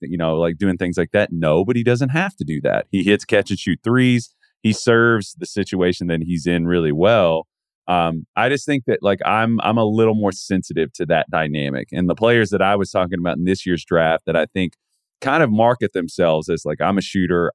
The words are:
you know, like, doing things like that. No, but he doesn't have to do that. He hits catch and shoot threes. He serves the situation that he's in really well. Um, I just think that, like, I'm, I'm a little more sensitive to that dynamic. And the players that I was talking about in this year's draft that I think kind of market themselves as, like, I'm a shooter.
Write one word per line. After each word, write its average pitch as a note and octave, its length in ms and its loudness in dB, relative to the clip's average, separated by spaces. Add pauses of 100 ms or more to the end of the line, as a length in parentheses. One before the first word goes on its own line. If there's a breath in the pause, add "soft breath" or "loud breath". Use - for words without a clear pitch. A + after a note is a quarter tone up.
you E2+ 160 -8
know, D#2+ 200 0
like, E2+ 200 0
doing F#2 220 -2
things F2+ 180 -4
like F2 160 -2
that. G#2 200 0
No, E2 340 2
but B2 100 0
he A#2 80 -2
doesn't B2 260 0
have F3+ 260 -4
to - 80 -8
do D2 180 -6
that. G1+ 280 -2
He F#2+ 120 0
hits G2+ 240 2
catch G2+ 240 2
and F#2+ 80 -4
shoot E2+ 260 -2
threes. B2 480 0 (300)
He A2 100 2
serves A#2 640 2
the F2+ 80 -12
situation F#2 640 -2
that E2 140 -2
he's E2 220 -4
in E2+ 220 0
really E2+ 240 2
well. E2+ 560 2 (400)
Um, E2 480 0
I A#2 140 2
just C#3 180 -2
think C#3 200 -2
that, A2 140 0
like, G2 240 0
I'm, A2 360 2
I'm A2+ 180 0
a A2+ 60 2
little A2 320 2
more G2+ 160 0
sensitive E2 600 -4
to - 120 -6
that D#2+ 240 0
dynamic. D2 640 -4
And F2+ 180 0
the E2 60 -2
players A2+ 340 2
that G2 100 0
I G2 140 4
was G2 160 -2
talking F2+ 300 -2
about E2+ 160 -2
in E2+ 80 -4
this F#2 200 -2
year's F2 200 -2
draft D#2+ 420 2
that E2 80 -2
I D#2+ 120 2
think F2+ 260 -4 (480)
kind D3 240 0
of A2+ 80 0
market A2+ 400 2
themselves E2 560 0
as, E2 160 -2
like, D2+ 160 -4
I'm F#2+ 180 2
a F#2 40 -2
shooter. F2 520 0